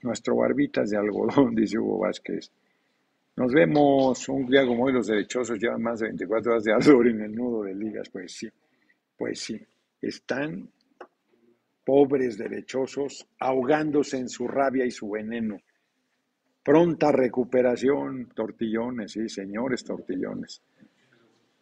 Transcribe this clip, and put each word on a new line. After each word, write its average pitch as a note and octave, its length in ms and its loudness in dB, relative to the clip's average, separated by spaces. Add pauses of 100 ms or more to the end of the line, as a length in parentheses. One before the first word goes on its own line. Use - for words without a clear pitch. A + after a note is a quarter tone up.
nuestro A#2+ 360 -2
barbitas B2 520 0
de G#2 80 -2
algodón, A2 580 2
<laughs> - 0 -
dice G#2+ 220 0
Hugo G#2 220 -2
Vázquez. F#2 520 -6 (840)
Nos B2+ 180 0
vemos C#3+ 760 4
un C3+ 200 -4
día C3+ 180 6
como A#2+ 200 2
hoy. C3+ 80 2
Los A2+ 140 0
derechosos G#2+ 520 -2
llevan A#2 240 -2
más A#2 160 -4
de A2 80 -2
veinticuatro G#2 460 -2
horas A2+ 100 2
de G#2+ 100 2
ardor B2 340 8
en A2 140 2
el G#2+ 140 -8
nudo A#2 280 -4
de F#2+ 120 -8
ligas. G#2 340 -8
Pues F#2+ 240 -14
sí, A2 160 -12 (640)
pues A#2 240 -6
sí. - 220 -10 (400)
Están C#3+ 680 -6 (1160)
pobres C3+ 520 2
derechosos B2+ 920 -8 (120)
ahogándose C#3 800 0
en B2+ 120 -8
su B2 180 -8
rabia C3 380 0
y A#2+ 60 -2
su G#2+ 200 -10
veneno. G#2+ 480 -6 (1040)
Pronta D3+ 480 4
recuperación, B2+ 1200 0
tortillones, A2+ 800 -6
sí, A2 160 -6
señores G#2 540 -6
tortillones. - 800 -8 (1000)